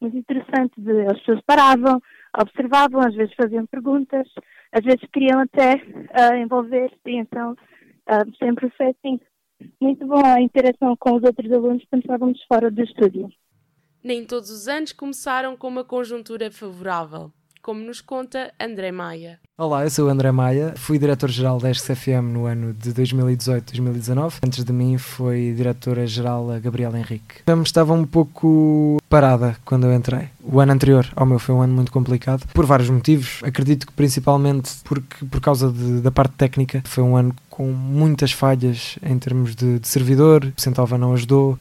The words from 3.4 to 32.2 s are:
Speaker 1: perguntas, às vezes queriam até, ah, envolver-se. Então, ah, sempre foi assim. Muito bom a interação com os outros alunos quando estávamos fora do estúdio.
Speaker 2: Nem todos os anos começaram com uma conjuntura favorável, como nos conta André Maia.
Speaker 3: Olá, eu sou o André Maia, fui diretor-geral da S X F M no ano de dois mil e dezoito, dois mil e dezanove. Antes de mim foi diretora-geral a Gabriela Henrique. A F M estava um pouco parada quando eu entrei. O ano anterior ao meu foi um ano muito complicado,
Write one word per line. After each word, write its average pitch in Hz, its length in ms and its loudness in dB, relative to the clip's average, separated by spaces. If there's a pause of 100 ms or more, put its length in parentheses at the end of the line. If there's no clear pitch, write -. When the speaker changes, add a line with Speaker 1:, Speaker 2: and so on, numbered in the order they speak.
Speaker 1:
perguntas, 269 640 -4 (440)
às 220 120 0
vezes 254 160 4 (120)
queriam 262 280 2
até, 262 420 2 (300)
ah, 240 260 4
envolver-se. 247 640 -2
Então, 240 520 -8 (500)
ah, 214 180 0 (140)
sempre 240 380 -2
foi 262 140 0
assim. 262 280 -6 (640)
Muito 277 240 -2
bom 285 180 0
a 254 180 4
interação 254 580 0
com 240 180 0
os 233 60 -2
outros 233 280 0
alunos 247 380 0
quando 254 140 0
estávamos 254 440 -4
fora 233 240 0
do 214 120 -4
estúdio. 196 480 -2 (720)
Speaker 2:
Nem 240 240 -8
todos 226 240 -8
os 214 160 -18
anos 302 260 -6
começaram 262 640 -8
com 254 120 -12
uma 254 160 -8
conjuntura 226 640 -8
favorável, 175 800 -10 (320)
como 214 180 -10
nos 240 200 -16
conta 262 600 -10
André 196 300 -8
Maia. 170 480 -12 (180)
Speaker 3:
Olá, 147 280 -2
eu 151 60 -2
sou 147 180 2
o - 20 2
André 135 220 2
Maia, 131 440 0
fui 147 220 -2
diretor-geral 131 600 0
da 127 120 0
S 127 80 -2
X - 120 -8
F 131 200 -4
M 123 220 0
no 120 120 -4
ano 117 300 -4
de 117 180 -8
dois 123 200 -2
mil 127 180 0
e 127 60 0
dezoito, 123 360 -4
dois 120 60 -6
mil 123 140 -2
e 120 60 -6
dezanove. 127 460 -4
Antes 127 200 -4
de 123 80 -4
mim 127 260 0
foi 123 580 -4
diretora-geral 120 920 -4
a 117 80 -6
Gabriela 117 400 -4
Henrique. 110 380 -10 (100)
A 170 40 4
F - 20 4
M 165 100 2
estava 160 300 2
um 165 120 2
pouco 151 960 2 (100)
parada 127 560 4
quando 127 220 2
eu 123 80 4
entrei. 127 340 -2 (140)
O 131 160 0
ano 139 140 6
anterior 135 420 6
ao 135 100 0
meu 131 140 4
foi 127 160 -2
um 127 80 4
ano 127 100 2
muito 127 200 0
complicado, 131 600 -2